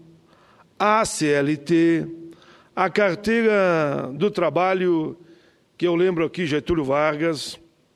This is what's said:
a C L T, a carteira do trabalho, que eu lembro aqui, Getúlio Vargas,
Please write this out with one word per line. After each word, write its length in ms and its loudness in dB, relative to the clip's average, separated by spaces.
a 280 2
C 220 -4
L 280 2
T, 500 2
a 140 0
carteira 1200 0
do 160 0
trabalho, 880 0
que 100 0
eu 80 2
lembro 300 2
aqui, 200 -4
Getúlio 380 -2
Vargas, 760 -2